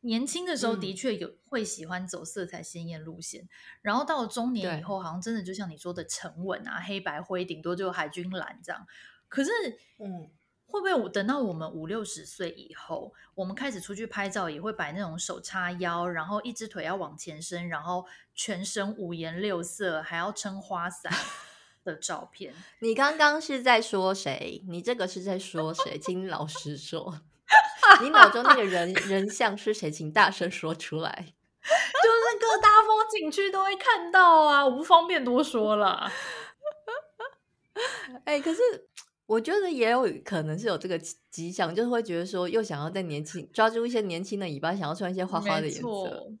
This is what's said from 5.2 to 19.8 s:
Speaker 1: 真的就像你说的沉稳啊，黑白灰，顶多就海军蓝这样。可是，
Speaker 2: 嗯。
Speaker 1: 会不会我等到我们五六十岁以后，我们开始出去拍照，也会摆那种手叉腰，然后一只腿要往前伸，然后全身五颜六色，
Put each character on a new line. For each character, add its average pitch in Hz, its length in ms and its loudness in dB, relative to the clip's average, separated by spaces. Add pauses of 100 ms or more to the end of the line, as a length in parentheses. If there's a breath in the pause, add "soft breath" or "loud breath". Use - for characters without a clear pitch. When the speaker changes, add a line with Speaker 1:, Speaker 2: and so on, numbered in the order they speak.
Speaker 1:
真 226 120 -6
的 226 80 -4
就 185 140 -8
像 190 160 -8
你 156 60 -14
说 175 180 -10
的 175 100 -10
沉 165 400 -10
稳 185 220 -6
啊， - 180 -8
黑 196 140 -6
白 165 240 -8
灰， 185 220 -4
顶 160 180 -12
多 175 140 -4
就 185 160 -4
海 165 160 -4
军 175 220 -10
蓝 180 340 -10
这 170 80 -10
样。 - 120 -12 (440 loud breath)
可 - 140 -2
是， 302 80 0 (480 soft breath)
Speaker 2:
嗯。 180 320 -12 (360)
Speaker 1:
会 415 140 -4
不 359 40 -6
会 381 100 2
我 226 120 2
等 196 200 -2
到 277 120 0
我 220 140 -2
们 160 180 -8
五 160 160 -10
六 214 160 -6
十 165 220 -12
岁 175 280 -8
以 - 220 -20
后， - 380 -10 (220 soft breath)
我 190 100 -6
们 190 100 -6
开 269 160 -6
始 214 80 -8
出 196 160 -10
去 220 120 -10
拍 202 200 -6
照， 190 220 -4
也 151 100 -8
会 214 140 -6
摆 165 200 -6
那 185 80 -6
种 170 180 -6
手 - 200 -8
叉 180 340 -6
腰， 175 360 -2
然 165 180 -4
后 208 140 -2
一 233 100 -8
只 226 160 -10
腿 202 180 -10
要 170 120 -4
往 156 200 -8
前 156 240 -14
伸， 175 280 -8
然 156 140 -6
后 180 240 -4 (280 loud breath)
全 190 300 -6
身 202 320 -4
五 175 160 -8
颜 165 300 -8
六 190 200 -2
色， 175 400 -4